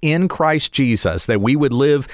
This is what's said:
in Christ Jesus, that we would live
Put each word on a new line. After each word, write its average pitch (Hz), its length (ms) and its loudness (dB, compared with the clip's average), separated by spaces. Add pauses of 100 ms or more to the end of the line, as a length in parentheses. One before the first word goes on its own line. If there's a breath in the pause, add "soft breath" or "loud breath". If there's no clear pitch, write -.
in 165 240 0
Christ 156 440 -2
Jesus, 104 540 -2
that 107 160 0
we 120 140 2
would 143 180 0
live 139 400 0